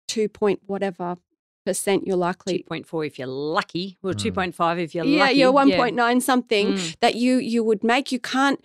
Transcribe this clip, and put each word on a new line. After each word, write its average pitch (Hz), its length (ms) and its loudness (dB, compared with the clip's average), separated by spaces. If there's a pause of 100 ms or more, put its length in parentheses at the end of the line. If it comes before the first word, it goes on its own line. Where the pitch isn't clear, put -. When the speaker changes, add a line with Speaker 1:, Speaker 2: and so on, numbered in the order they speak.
Speaker 1:
two 214 200 -2
point 202 380 0
whatever 185 500 -4 (500)
percent 190 400 0
you're 190 100 0
likely 180 420 -2
Speaker 2:
Two - 60 -8
point - 220 -10
four 156 200 -4
if 143 120 -12
you're 127 80 -8
lucky, 160 760 -4
or 190 100 -4
Speaker 3:
Mm. 185 60 -4
Speaker 2:
two 208 140 -2
point 185 220 -4
five 170 240 0
if 165 160 -6
you're 170 120 -4
Speaker 1:
Yeah, 302 180 2
Speaker 2:
lucky. 269 140 2
Speaker 1:
you're 262 100 6
Speaker 2:
Yeah. 277 140 4
Speaker 1:
one 277 100 6
point 247 240 0
nine 240 240 2
something 233 540 0
Speaker 2:
Mm. 170 260 -6
Speaker 1:
that 240 160 2
you, 254 220 2
you 233 260 0
would 214 180 2
make. 240 300 0
You 254 80 -2
can't 277 440 0